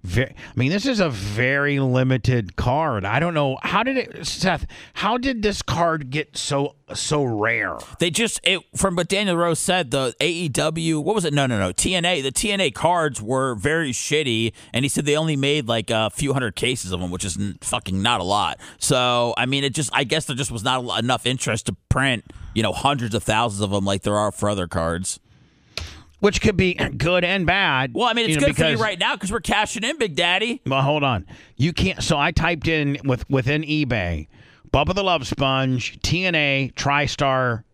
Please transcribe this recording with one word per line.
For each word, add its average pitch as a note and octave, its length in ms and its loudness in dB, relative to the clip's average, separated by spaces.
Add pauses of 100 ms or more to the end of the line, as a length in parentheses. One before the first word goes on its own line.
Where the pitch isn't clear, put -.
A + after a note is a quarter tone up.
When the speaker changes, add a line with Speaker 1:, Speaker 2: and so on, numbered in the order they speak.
Speaker 1:
Ve-, F#2 220 0
I - 100 -8 (220)
mean, B2+ 140 2
this G3+ 160 0
is B3 120 0
a E3+ 120 2
very B2+ 680 0
limited B2+ 760 2
card. B2 480 0
I A2 160 2
don't E3+ 140 0
know. C#3 280 0
How G3+ 200 0
did C4 160 0
it, - 280 -6
Seth, - 380 0 (300)
how A3+ 240 0
did B3 240 -2
this G3+ 180 0
card E3 480 0
get D3+ 300 -4
so, C#3+ 360 -2 (200)
so D3+ 280 0
rare? A2 540 0 (220)
Speaker 2:
They E3+ 100 2
just, G#3+ 340 -2
it, F3+ 200 0 (120)
from F#3 220 2
what E3+ 120 0
Daniel G3 280 2
Rose E3+ 220 2
said, F3+ 320 0
the C3 280 0
A D3 120 2
E F3 180 -2
W, D#3+ 520 0
what E3+ 140 0
was F3+ 120 0
it? C#3+ 80 0
No, C#3+ 120 4
no, A#2 120 2
no. F#2 120 2
T - 240 0
N E3+ 120 2
A. F3 160 2
The C3 100 -2
T G#3+ 180 -2
N G3 120 0
A D3 80 2
cards D#3 500 0
were B2+ 340 0
very C#3 380 -2
shitty, A#2 600 0 (180)
and B2+ 140 0
he - 20 0
said D3+ 160 -2
they D3 140 2
only D#3+ 180 2
made, C#3 320 0
like, A2+ 220 -2
a A2 180 2
few C3+ 240 -2
hundred B2+ 240 -2
cases A#2+ 360 -2
of F2+ 80 -4
them, F2+ 100 -4
which F2+ 160 -6
is F2 100 -6
n-, G2+ 240 -6
fucking F#2+ 400 -4
not A2 220 2
a - 20 -2
lot. F#2+ 340 0 (200)
So, B2 580 2
I A#2+ 80 0
mean, C#3 200 -2
it C3 100 -2
just, D3 180 -2
I C3+ 120 2
guess D#3 200 -2
there C#3+ 100 -6
just B2 160 -4
was A2+ 140 -8
not C3 140 0
a - 20 -2
lo-, A2 160 -6
enough A#2+ 300 0
interest B2 400 -2
to G#2 100 -4 (140)
print, C3 340 0 (300)
you A2 80 2
know, G2 100 2
hundreds B2 420 0
of G#2 80 0
thousands A2 380 0
of G2+ 100 0
them G2 140 2
like G2 160 0
there G#2 160 0
are G#2 160 0
for G#2 160 -2
other G2 180 0
cards. E2 540 -4 (1000)
Speaker 1:
Which G3+ 220 2
could F#3+ 160 4
be F#3 160 2
good F3 500 0
and F#3 220 0
bad. D3 480 2
Speaker 2:
Well, A3+ 120 2
I A3+ 60 2
mean, A3+ 140 0
it's D#3+ 80 0
Speaker 1:
You D3 80 0
know, C#4+ 60 4
Speaker 2:
good - 80 0
for D#3+ 80 2
you - 80 4
Speaker 1:
because A3+ 100 0
Speaker 2:
right G3+ 160 -2
now A3+ 180 0
'cause F#3+ 160 -6
we're A3 80 -2
cashing G#3+ 440 -2
in, D4+ 120 -2
Big G#3+ 180 -2
Daddy. F#3 520 0
Speaker 1:
Well, C3+ 160 2
hold D3 200 2
on. B2 220 0 (320)
You D#3 160 2
can't. - 300 0
So D#3 160 0
I D#3 120 2
typed D#3+ 380 0
in D3 360 0
with, B2+ 260 0
within C#3 320 2
eBay, A#2 640 -2 (420)
Bubba D3+ 240 2
the G3+ 80 0
Love E3+ 240 0
Sponge, C3 760 0
T F3+ 240 0
N E3+ 80 0
A, C#3 420 2
TriStar. C3+ 960 0